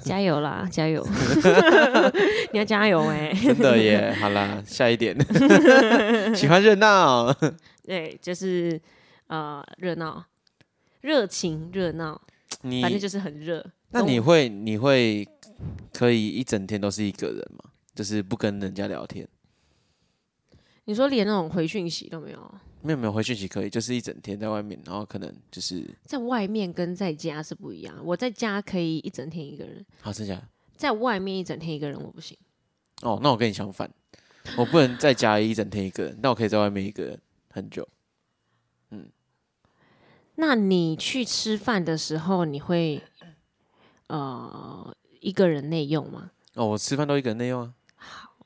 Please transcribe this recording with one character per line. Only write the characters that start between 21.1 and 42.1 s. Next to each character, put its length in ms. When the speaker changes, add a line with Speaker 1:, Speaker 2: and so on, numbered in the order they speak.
Speaker 1:
那 80
种 160
回 180
讯 220
息 180
都 120
没 120
有？ 240
Speaker 2:
没 120
有， 40
没 80
有， 60
回 100
讯 140
息 100
可 200
以， 40
就 120
是 120
一 60
整 220
天 180
在 80
外 160
面， 220
然 100
后 80
可 160
能 100
就 100
是 220
Speaker 1:
在 120
外 300
面 240
跟 240
在 160
家 320
是 100
不 200
一 80
样。 120
我 120
在 160
家 300
可 180
以 200
一 100
整 200
天 160
一 120
个 80
人。 200
Speaker 2:
好， 140
真 120
假 100
的？ 120
Speaker 1:
在 160
外 260
面 180
一 60
整 160
天 160
一 20
个 120
人 120
我 80
不 120
行。 160
Speaker 2:
哦， 200
那 100
我 40
跟 140
你 40
相 180
反， 200
我 60
不 160
能 180
在 160
家 240
一 160
整 160
天 160
一 40
个 160
人， 160
但 80
我 60
可 100
以 20
在 100
外 120
面 140
一 60
个 140
人 160
很 200
久。 160
嗯。 180
Speaker 1:
那 200
你 400
去 300
吃 320
饭 260
的 140
时 200